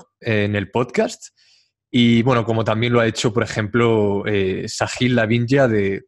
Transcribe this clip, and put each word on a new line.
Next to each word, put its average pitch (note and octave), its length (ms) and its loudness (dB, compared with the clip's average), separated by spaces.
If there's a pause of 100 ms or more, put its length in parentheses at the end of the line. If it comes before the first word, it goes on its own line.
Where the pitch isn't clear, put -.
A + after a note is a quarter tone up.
(200)
en G#2 340 -2
el G2+ 160 -4
podcast. - 600 -4 (600)
Y, A#2 320 4
bueno, A#2 220 2
como A2+ 200 -2
también A2 280 0
lo A#2+ 80 4
ha A2+ 60 2
hecho, A2+ 260 -2
por A2+ 100 0
ejemplo, G#2+ 840 0
eh, G2 420 -2
Sahil B2 480 -2
Lavingia A#2+ 500 2
de, G2 420 0